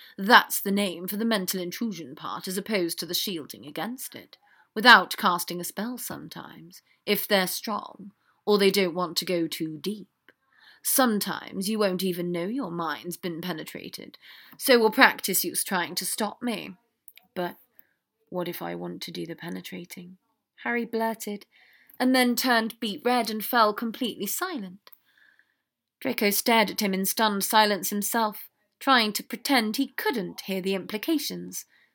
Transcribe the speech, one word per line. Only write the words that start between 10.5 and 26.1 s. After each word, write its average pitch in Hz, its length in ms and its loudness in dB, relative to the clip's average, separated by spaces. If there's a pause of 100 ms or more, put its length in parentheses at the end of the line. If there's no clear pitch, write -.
Sometimes 202 840 0
you 220 100 -2
won't 190 260 2
even 175 260 -2
know 175 160 -2
your 226 240 -4
mind's 165 460 -6
been 170 240 -8
penetrated, - 800 -10 (380)
so 247 220 6
we'll 220 120 4
practice 208 540 4
use - 200 -4
trying 175 320 -2
to 185 100 -4
stop - 360 -4
me." 196 340 -6 (580)
"But 180 220 -6 (720)
what 180 200 -6
if 175 140 -8
I 175 120 -8
want 175 280 -10
to - 80 -10
do 170 160 -8
the 165 80 -10
penetrating?" 180 840 -14 (440)
Harry 240 220 -4
blurted, 220 640 -6 (520)
and 254 160 4
then 247 220 4
turned 233 420 0
beet 208 260 -6
red 240 240 2
and 214 160 -6
fell 220 300 4
completely 220 520 -4
silent. 208 640 -8 (1080)
Draco 233 320 0